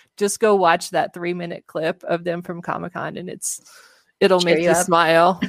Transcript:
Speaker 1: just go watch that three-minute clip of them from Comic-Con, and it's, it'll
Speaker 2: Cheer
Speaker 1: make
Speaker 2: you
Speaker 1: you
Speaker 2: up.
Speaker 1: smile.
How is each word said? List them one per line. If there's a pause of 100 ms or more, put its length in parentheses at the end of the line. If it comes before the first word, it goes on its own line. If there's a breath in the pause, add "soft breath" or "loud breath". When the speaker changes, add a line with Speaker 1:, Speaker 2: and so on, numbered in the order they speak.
(180 soft breath)
Speaker 1:
just
go
watch
that
three-minute
clip
of
them
from
Comic-Con,
and
it's, (600 soft breath)
it'll
Speaker 2:
Cheer
Speaker 1:
make
Speaker 2:
you
Speaker 1:
you
Speaker 2:
up.
Speaker 1:
smile.